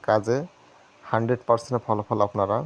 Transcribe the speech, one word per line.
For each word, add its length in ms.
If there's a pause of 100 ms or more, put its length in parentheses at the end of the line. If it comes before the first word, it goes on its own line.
কাজে 360 (640)
হান্ড্রেড 420
পার্সেন্ট 360
ফলাফল 380
আপনারা 460